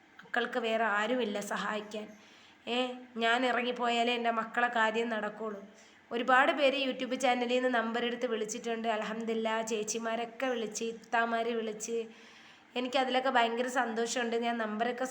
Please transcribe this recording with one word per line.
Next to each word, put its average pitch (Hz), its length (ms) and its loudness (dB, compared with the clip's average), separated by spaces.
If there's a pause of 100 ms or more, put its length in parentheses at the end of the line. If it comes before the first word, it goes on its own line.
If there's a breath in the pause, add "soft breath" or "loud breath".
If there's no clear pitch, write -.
(220)
മക്കൾക്ക് 233 420 -2
വേറെ 226 220 2 (100)
ആരുമില്ല 220 400 0 (160)
സഹായിക്കാൻ. 214 540 -6 (680 loud breath)
ഏ, - 20 0 (440)
ഞാൻ 226 160 4 (120)
ഇറങ്ങിപ്പോയാലേ 240 680 2
എൻ്റെ 233 220 0
മക്കളെ 240 380 0
കാര്യം 220 360 2
നടക്കുള്ളൂ. 208 460 -6 (540 loud breath)
ഒരുപാട് 254 440 6
പേര് 277 280 4
YouTube 254 280 -2 (120)
ചാനലിൽ 247 320 2
നിന്ന് 254 200 2
നമ്പർ 226 300 0
എടുത്ത് 240 240 -4
വിളിച്ചിട്ടുണ്ട്. 220 640 -4
അൽഹംദുലില്ലാ, 220 580 -2 (160)
ചേച്ചിമാരൊക്കെ 226 840 -4
വിളിച്ച്, 220 300 -4 (120)
ഇത്താമാർ 233 500 0 (140)
വിളിച്ച്. 220 380 -6 (800 loud breath)
എനിക്കതിലൊക്കെ 254 580 0
ഭയങ്കര 233 320 2 (100)
സന്തോഷമുണ്ട്. 233 580 0 (100)
ഞാൻ 233 80 0 (100)
നമ്പറൊക്കെ 226 460 -2